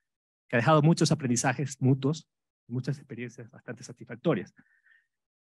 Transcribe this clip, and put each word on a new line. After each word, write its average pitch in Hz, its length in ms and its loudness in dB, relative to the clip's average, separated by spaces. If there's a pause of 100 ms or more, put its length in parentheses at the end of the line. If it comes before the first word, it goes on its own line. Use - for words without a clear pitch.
(480)
que 123 100 -2
ha - 20 4
dejado 151 220 4
muchos 156 300 4
aprendizajes 135 680 -2
mutuos, 135 480 0 (380)
muchas 123 300 -6
experiencias 117 520 -16
bastante - 340 -16
satisfactorias. 113 720 -4 (960)